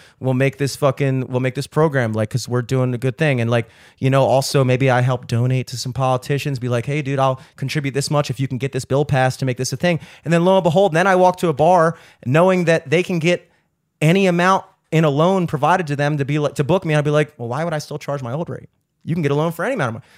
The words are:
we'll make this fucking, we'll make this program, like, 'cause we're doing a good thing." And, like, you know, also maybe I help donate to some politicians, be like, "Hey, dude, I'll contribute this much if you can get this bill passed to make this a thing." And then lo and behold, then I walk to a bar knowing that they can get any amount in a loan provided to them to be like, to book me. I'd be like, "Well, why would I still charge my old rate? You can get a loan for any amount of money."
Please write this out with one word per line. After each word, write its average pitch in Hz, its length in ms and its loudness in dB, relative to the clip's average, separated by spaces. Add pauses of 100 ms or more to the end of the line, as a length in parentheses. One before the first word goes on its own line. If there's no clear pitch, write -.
(200)
we'll 127 140 -2
make 135 240 0
this 139 180 -4
fucking, 131 520 -2
we'll 123 120 -2
make 127 140 -4
this 139 120 -6
program, 139 460 0
like, 107 160 -2
'cause - 180 -6
we're 123 140 -2
doing 127 320 -2
a 120 60 -6
good 127 180 -4
thing." 143 240 0
And, 117 100 -2
like, 117 160 0 (300)
you 131 140 0
know, 135 140 4
also 135 380 2
maybe 127 280 2
I 123 100 2
help 127 260 -2
donate 123 420 -2
to 120 100 -10
some 120 160 -8
politicians, 131 640 -2
be 123 100 -6
like, 120 160 -2
"Hey, 143 160 -4
dude, 139 180 -4
I'll 135 220 0 (160)
contribute 135 380 -4
this 139 160 -4
much 147 180 0
if 131 100 -6
you 135 80 -2
can 127 120 -6
get 135 140 -6
this 135 120 -6
bill 139 220 0
passed 131 340 0
to 131 60 -2
make 127 100 -2
this 127 160 -6
a 135 60 -6
thing." 175 220 0 (220)
And 160 120 0
then 170 100 2
lo 190 140 4
and 180 60 0
behold, 180 280 4
then 170 140 2
I 185 100 4
walk 180 220 4
to 170 100 0
a 156 60 0
bar 165 420 4 (300)
knowing 175 400 4
that 160 240 0
they 170 120 2
can 180 160 -4
get 175 320 -2 (520)
any 185 240 4
amount 180 400 2 (260)
in 160 120 4
a 151 60 4
loan 170 360 2
provided 156 400 0
to 147 100 -4
them 143 220 -2
to 139 80 -2
be 143 120 -2
like, 147 180 -2
to 147 80 -2
book 175 200 0
me. 156 100 0
I'd 147 100 2
be 147 60 0
like, 147 280 0
"Well, 120 100 -8
why 135 160 -4
would 170 80 -4
I 151 60 -4
still 147 200 -12
charge 143 240 -6
my 117 100 -8
old 160 180 -6
rate? - 180 -14 (360)
You 156 100 -4
can 170 80 -2
get 139 80 0
a 139 40 2
loan 160 180 0
for 170 120 -6
any 247 100 -2
amount 147 140 -2
of 110 60 -6
money." 110 100 -14 (140)